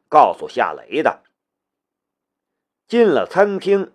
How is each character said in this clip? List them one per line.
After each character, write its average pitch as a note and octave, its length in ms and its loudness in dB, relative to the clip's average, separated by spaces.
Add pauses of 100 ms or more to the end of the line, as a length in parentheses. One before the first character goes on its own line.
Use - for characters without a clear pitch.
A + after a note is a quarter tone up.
告 A#2 280 4
诉 D#2 120 -14
夏 G2 240 -4
雷 D2+ 280 -8
的。 B2 220 -2 (1700)
进 A#3 180 2
了 B2 180 2
餐 G3 360 -2
厅， G3 340 -2